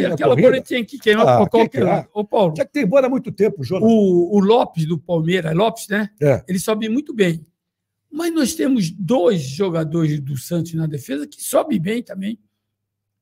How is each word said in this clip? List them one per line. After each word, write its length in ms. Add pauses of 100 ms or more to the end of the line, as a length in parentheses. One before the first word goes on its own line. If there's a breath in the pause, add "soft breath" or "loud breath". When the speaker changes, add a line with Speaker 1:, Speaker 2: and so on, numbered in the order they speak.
Speaker 1:
aí 40
Speaker 2:
e 40
Speaker 1:
na 60
Speaker 2:
aquela 160
Speaker 1:
corrida. 180
Speaker 2:
bola 80
ele 80
tinha 200
que 140
queimar 300
Speaker 1:
Ah, 80
Speaker 2:
pra 80
Speaker 1:
que 60
Speaker 2:
qualquer 200
Speaker 1:
que 80
é? 60
Speaker 2:
lado. 280
Ô, 120
Paulo. 300
Speaker 1:
Tinha 120
que 60
ter 100
embora 240
há 40
muito 220
tempo, 300
Jonathan. 240
Speaker 2:
O, 500
o 40
Lopes 460
do 120
Palmeiras, 560
Lopes, 340
né? 220 (100)
Speaker 1:
É. 280
Speaker 2:
Ele 100
sobe 300
muito 260
bem. 320 (640)
Mas 240
nós 200
temos 360
dois 520
jogadores 800
do 160
Santos 380
na 120
defesa 400
que 160
sobem 380
bem 220
também, 360 (840)